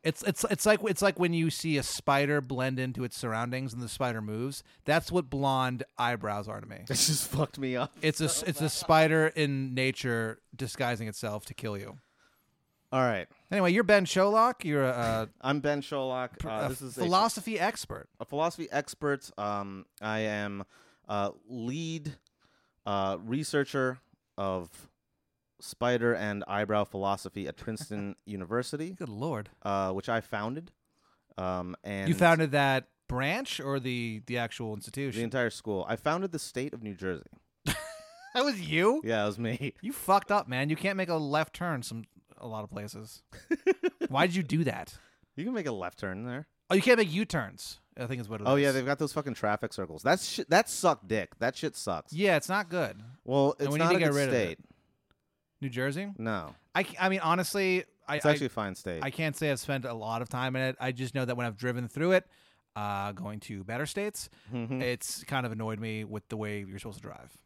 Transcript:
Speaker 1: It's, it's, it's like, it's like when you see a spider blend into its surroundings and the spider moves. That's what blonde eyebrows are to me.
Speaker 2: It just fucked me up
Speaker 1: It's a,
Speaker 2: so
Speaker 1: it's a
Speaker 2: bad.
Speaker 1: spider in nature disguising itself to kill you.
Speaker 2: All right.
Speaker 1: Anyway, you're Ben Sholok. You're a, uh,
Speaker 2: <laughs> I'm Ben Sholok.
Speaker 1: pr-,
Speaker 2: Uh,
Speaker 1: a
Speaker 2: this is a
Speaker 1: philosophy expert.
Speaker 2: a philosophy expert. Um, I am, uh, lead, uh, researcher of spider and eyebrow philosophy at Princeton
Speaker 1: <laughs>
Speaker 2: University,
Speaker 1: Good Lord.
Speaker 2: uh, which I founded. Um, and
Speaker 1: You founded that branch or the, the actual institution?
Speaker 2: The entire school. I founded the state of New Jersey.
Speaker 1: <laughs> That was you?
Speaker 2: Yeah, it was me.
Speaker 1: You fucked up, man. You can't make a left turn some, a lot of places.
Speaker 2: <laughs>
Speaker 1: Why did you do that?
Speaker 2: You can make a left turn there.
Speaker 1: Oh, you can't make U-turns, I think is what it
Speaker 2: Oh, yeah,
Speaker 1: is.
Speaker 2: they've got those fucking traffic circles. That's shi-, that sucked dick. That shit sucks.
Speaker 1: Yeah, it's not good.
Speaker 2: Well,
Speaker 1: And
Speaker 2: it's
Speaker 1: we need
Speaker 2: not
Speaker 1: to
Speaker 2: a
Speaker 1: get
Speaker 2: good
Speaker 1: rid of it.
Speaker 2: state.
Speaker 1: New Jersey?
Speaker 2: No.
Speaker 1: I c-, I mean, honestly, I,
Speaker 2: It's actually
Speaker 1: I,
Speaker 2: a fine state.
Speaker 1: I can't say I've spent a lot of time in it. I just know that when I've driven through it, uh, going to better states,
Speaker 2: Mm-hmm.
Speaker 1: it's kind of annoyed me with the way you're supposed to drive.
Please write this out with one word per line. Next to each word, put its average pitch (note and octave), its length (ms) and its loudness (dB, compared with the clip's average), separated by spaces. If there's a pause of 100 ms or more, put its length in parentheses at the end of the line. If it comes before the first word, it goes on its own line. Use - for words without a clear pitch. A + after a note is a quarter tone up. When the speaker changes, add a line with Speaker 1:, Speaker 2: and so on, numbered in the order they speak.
Speaker 1:
It's, D#3+ 200 -2
it's, G3 280 0
it's G3+ 160 2
like, G#3+ 180 6
it's G3+ 160 0
like G3 180 4
when F3 140 4
you E3 160 2
see D3+ 300 0
a C3 40 2
spider C#3+ 600 2
blend C3 360 -2
into C3 260 -2
its - 140 -6
surroundings A#2+ 540 -2
and A#2+ 100 -6
the A#2 60 -6
spider A#2+ 320 -2
moves. A2 420 -4 (220)
That's D#3+ 260 2
what E3 200 0
blonde C3 520 2 (140)
eyebrows G#2+ 500 0
are G#2+ 140 -8
to G#2 60 -14
me. A2 160 -14
Speaker 2:
It - 60 -16
just C#3 420 2
fucked C#3 280 -2
me C3 160 -2
up B2 160 -2 (120)
Speaker 1:
It's D#3 180 2
a, D#3+ 80 2
Speaker 2:
so - 180 0
Speaker 1:
it's C#3+ 140 -2
a D#3 40 2
Speaker 2:
bad. D3 80 0
Speaker 1:
spider D#3+ 560 6
in C3+ 440 0
nature B2 680 0 (140)
disguising A#2+ 540 -2
itself G#2 380 -6
to - 80 -12
kill G#2 240 -6
you. G#2 180 -12 (960)
Speaker 2:
All C3 80 2
right. A2 260 2 (240)
Speaker 1:
Anyway, F#3 220 4
you're F3+ 100 6
Ben G3 220 8
Sholok. A3 600 4
You're D3 200 2
a, B2+ 60 4
uh, A2+ 440 0
Speaker 2:
<laughs> - 60 -20
I'm C#3 200 2
Ben D3 200 0
Sholok. C3 580 -4
Speaker 1:
pr-, - 120 -6
Speaker 2:
Uh, A2 160 0
Speaker 1:
a - 20 0
Speaker 2:
this C3 140 -6
is B2+ 160 -10
a - 20 -6
Speaker 1:
philosophy G3 580 2
expert. - 480 -2 (140)
Speaker 2:
a A#2 60 -8
philosophy D#3+ 440 -2
expert. C#3+ 680 -2
Um, G2+ 480 -4 (160)
I G#2+ 160 -2
am, G#2 460 -2 (440)
uh, G2+ 220 0 (180)
lead, D3 640 -6 (720)
uh, G2 400 2
researcher C3 760 0 (360)
of F#2 320 -2 (920)
spider A#2+ 540 2
and G2+ 320 -2
eyebrow G#2 380 2
philosophy G2 640 -2
at - 80 -8
Princeton G#2 640 -8
Speaker 1:
<laughs> - 60 -20
Speaker 2:
University, A#2 640 -4
Speaker 1:
Good F3+ 180 -10
Lord. A2 400 -6 (140)
Speaker 2:
uh, G2 300 2
which G2 180 -4
I A2+ 100 2
founded. A#2+ 500 -6 (680)
Um, F2+ 440 -2
and G2 260 -4
Speaker 1:
You F3 60 4
founded E3 360 4
that C3+ 380 2 (200)
branch D#3 520 -2
or C#3 200 -2
the, A#2+ 460 -4
the A#2+ 120 -4
actual A2+ 360 -4
institution? A#2 460 -6
Speaker 2:
The A#2 40 0
entire A#2+ 260 0
school. G2 380 -4
I A2+ 80 -2
founded E3+ 360 -2
the D#3 60 -6
state - 360 -6
of A#2+ 80 -12
New G#2 120 -8
Jersey. F2+ 300 -4 (420)
Speaker 1:
<laughs> - 80 0 (600)
That B3 100 2
was A#3 160 0
you? F3 440 4
Speaker 2:
Yeah, A2 180 2
it G#2 40 2
was G2+ 120 -2
me. A#2 420 -2
Speaker 1:
You A#3 120 -8
fucked G3 400 2
up, G3+ 160 2
man. C3 200 0
You D#3 80 2
can't F#3+ 200 -2
make F#3 120 -2
a F3 60 2
left D3+ 400 0
turn D#3 300 -4
some, A2+ 180 -8 (360)
a A#2+ 100 -12
lot G#2+ 160 -6
of G2+ 60 -14
places. G#2+ 520 -12 (420)
Speaker 2:
<laughs> F4+ 440 2
Speaker 1:
Why C#3 180 4
did F3 80 0
you F#3 80 2
do D#3 220 2
that? G#2 280 -4 (440)
Speaker 2:
You D3 80 -6
can B3 100 -2
make F3+ 140 -4
a A#2+ 40 -2
left F2+ 280 -6
turn G2 260 -4
there. B2+ 220 -8 (200)
Speaker 1:
Oh, F3+ 60 2
you G3 80 6
can't A#3+ 160 8
make F#3 140 2
U-turns, D#3+ 640 -4 (180)
I B2 100 -6
think B2 140 -6
is G#2 80 -8
what G#2+ 120 -6
it G#2 80 -2
Speaker 2:
Oh, C#3 80 6
yeah, C#3+ 140 6
Speaker 1:
is. C3 40 2
Speaker 2:
they've C3 100 2
got C#3 140 0
those D3 140 0
fucking C#3+ 220 -4
traffic G#2+ 380 0
circles. D#2 300 -8
That's E3 260 4
shi-, - 200 -4
that F3+ 200 6
sucked D3+ 380 2
dick. G2 320 -2
That A#2+ 180 0
shit D3 200 -4
sucks. - 360 -4
Speaker 1:
Yeah, F3+ 240 4
it's - 120 0
not F#3+ 200 -2
good. D3+ 320 -4 (240)
Speaker 2:
Well, C#3 360 4
Speaker 1:
And C#3 80 2
Speaker 2:
it's C#3+ 40 0
Speaker 1:
we D3+ 60 0
need E3 60 4
Speaker 2:
not E3+ 80 6
Speaker 1:
to F3+ 40 6
Speaker 2:
a F3+ 40 4
Speaker 1:
get D#3 100 6
Speaker 2:
good C#3+ 60 2
Speaker 1:
rid C#3 140 4
of C3 40 4
it. A2+ 120 4
Speaker 2:
state. D#2+ 120 -6 (1000)
Speaker 1:
New C#3 100 -4
Jersey? C#3 380 -2 (100)
Speaker 2:
No. G2+ 380 -4 (180)
Speaker 1:
I F#3+ 80 2
c-, - 180 -6
I F#3 80 2
mean, F#3+ 120 2
honestly, F#3 640 2 (240)
I, D3 80 -2
Speaker 2:
It's D3 100 0
actually D3 200 4
Speaker 1:
I, - 0 -
Speaker 2:
a A#2+ 40 -2
fine G2 240 -2
state. F2 300 -6
Speaker 1:
I C3+ 60 -2
can't D#3 260 -2
say D3+ 160 0
I've B2 80 0
spent C3+ 240 -4
a A#2+ 100 -6
lot A2+ 280 -4
of A#2 60 -6
time C3 280 -2
in C3 60 0
it. C3 180 0
I B2+ 100 0
just B2 240 -4
know C3 100 0
that B2 120 -2
when B2 100 -2
I've G#2+ 100 -4
driven B2 300 -2
through E3 260 2
it, F#3 140 4 (480)
uh, G#2 380 -2
going G2+ 280 -8
to G2 220 -10
better A#2+ 240 -4
states, G3+ 420 -6 (240)
Speaker 2:
Mm-hmm. B2+ 300 -4
Speaker 1:
it's - 400 -4
kind C3 240 -2
of A2 60 -4
annoyed A2 260 -4
me A2 240 -6
with G#2 280 -10
the A2+ 60 -6
way G#2 320 -4
you're G2 120 -10
supposed G#2 180 -12
to - 40 -16
drive. - 440 -16